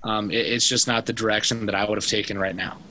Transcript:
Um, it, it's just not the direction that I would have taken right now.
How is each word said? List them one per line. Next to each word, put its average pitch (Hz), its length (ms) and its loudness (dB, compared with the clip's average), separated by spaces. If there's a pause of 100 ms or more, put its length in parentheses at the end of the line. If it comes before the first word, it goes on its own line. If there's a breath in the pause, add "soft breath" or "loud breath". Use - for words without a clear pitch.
Um, 107 300 -2
it, 104 160 0
it's 117 200 2
just 123 200 2
not 113 180 2
the 117 80 0
direction 110 540 0
that 98 80 0
I 101 120 2
would 107 120 2
have - 80 -2
taken 104 320 0
right 95 160 0
now. 95 240 -6 (120)